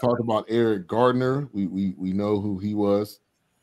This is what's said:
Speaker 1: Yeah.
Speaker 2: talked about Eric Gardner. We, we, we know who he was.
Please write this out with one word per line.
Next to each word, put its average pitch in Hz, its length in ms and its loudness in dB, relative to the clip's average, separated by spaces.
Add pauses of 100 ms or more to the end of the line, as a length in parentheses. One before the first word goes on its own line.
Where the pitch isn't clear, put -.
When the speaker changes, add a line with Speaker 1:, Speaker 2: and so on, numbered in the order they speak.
Speaker 1:
Yeah. 123 60 2
Speaker 2:
talked 120 120 2
about 113 280 0
Eric 110 380 2
Gardner. 127 680 0
We, 101 140 -2
we, 95 300 -2
we 92 160 -4
know 104 260 0
who 101 200 -4
he 104 160 -4
was. 101 460 0 (420)